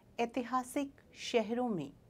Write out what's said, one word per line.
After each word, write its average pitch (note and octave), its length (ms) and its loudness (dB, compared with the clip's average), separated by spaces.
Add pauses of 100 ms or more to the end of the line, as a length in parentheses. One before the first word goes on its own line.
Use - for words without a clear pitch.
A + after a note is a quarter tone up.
(200)
ऐतिहासिक B3+ 720 0 (260)
शहरों A#3 520 2
में D#3 240 -2 (160)